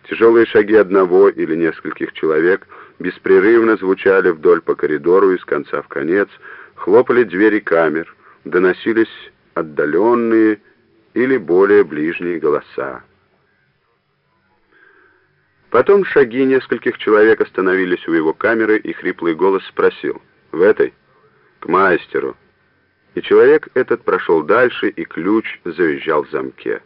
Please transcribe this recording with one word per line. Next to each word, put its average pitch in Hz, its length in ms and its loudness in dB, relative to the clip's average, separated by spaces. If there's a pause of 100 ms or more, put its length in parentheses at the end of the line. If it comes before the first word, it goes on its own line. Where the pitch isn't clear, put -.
Тяжёлые 113 360 4
шаги 107 300 0
одного 95 540 4
или 80 260 -4
нескольких 82 580 -6
человек 82 540 -2 (320)
беспрерывно 98 760 2
звучали 95 520 0
вдоль 85 320 2
по 73 140 -4
коридору 82 560 0
из 90 140 -4
конца 73 360 -6
в - 60 -20
конец, 87 420 -4 (460)
хлопали 120 480 2
двери 104 360 0
камер, 82 540 -2 (300)
доносились 92 880 -2 (240)
отдалённые 107 1040 0 (540)
или 127 240 -2
более 98 460 2
ближние 82 560 -6
голоса. 69 640 -6 (2750)
Потом 180 340 4
шаги 131 400 0
нескольких 127 520 -2
человек 107 440 2
остановились 92 680 -2
у 82 60 -2
его 78 200 0
камеры, 110 440 0
и - 160 -8
хриплый 85 400 -6
голос 92 320 -2
спросил: - 560 -4 (300)
«В 80 100 -4
этой?» 95 320 2 (680)
«К - 80 -16
мастеру». 82 680 -2 (800)
И 87 60 -6
человек 127 520 2
этот 123 300 -4
прошёл 82 400 -2
дальше, 117 460 0
и 82 160 -10
ключ 101 580 -4
завизжал 78 600 -4
в - 60 -14
замке. 65 560 -8